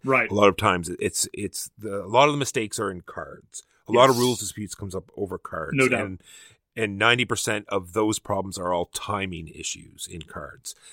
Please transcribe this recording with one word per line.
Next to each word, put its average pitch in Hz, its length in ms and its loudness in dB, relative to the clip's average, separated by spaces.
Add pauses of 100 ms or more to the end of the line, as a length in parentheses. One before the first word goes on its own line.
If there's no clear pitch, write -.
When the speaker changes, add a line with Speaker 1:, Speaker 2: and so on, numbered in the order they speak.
Speaker 1:
Right. 127 260 2
Speaker 2:
A - 20 -2
lot 104 140 8
of 95 80 6
times 90 320 2 (120)
it's, - 340 -2
it's - 440 -8
the, 101 260 -8
a 90 40 -12
lot 127 220 6
of 147 40 2
the 147 40 -2
mistakes 117 420 -4
are 101 120 -2
in 90 100 -10
cards. - 640 -16 (260)
A - 20 -8
lot 120 180 8
of 131 60 6
Speaker 1:
Yes. 120 80 2
Speaker 2:
rules 123 160 2
disputes 101 360 -8
comes 92 200 -10
up - 220 -10
over 92 200 -6
cards. - 380 -8
Speaker 1:
No 131 140 4
doubt. 113 160 0
Speaker 2:
And, 92 160 -10 (540)
and 101 220 -4
ninety 117 280 4
percent 107 420 -2
of 90 260 -4
those 110 260 0
problems 98 380 -6
are 90 140 -4
all 87 140 0
timing 92 640 -6
issues 78 600 -12
in 87 120 -14
cards. - 520 -14 (200)